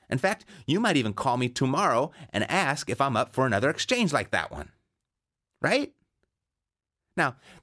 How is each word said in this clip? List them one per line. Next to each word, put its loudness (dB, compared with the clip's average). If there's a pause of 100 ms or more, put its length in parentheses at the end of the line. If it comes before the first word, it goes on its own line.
In -2
fact, -2 (220)
you 2
might 2
even 0
call 0
me 0
tomorrow 0 (200)
and -2
ask 0
if -2
I'm 0
up -2
for 2
another 2
exchange 0
like -2
that -2
one. -12 (920)
Right? 0 (1200)
Now, 0 (260)